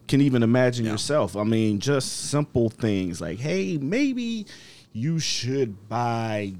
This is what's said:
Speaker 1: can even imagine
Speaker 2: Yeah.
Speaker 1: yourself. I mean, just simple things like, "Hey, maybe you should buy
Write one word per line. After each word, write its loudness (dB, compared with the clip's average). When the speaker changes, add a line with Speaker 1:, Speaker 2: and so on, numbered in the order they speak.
Speaker 1:
can 4
even 4
imagine 4
Speaker 2:
Yeah. 0
Speaker 1:
yourself. 0
I -2
mean, 2
just -2
simple 2
things -2
like, -6
"Hey, -2
maybe -2
you -2
should -2
buy -2